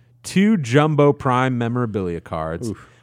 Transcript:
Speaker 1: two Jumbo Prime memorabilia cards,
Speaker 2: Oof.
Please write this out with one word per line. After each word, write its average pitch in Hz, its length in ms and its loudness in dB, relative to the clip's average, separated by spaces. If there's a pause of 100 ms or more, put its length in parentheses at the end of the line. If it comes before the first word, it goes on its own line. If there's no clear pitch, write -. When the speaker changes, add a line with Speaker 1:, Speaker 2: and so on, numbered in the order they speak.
(220)
Speaker 1:
two 208 340 2
Jumbo 147 560 2
Prime 127 460 0
memorabilia 107 600 -4
cards, 82 500 -8
Speaker 2:
Oof. - 180 -12 (140)